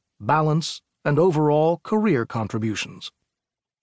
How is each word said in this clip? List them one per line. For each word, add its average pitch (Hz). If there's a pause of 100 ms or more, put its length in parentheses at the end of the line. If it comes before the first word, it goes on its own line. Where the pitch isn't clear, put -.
(180)
balance, 156 (220)
and 147
overall 156
career 208
contributions. 110 (720)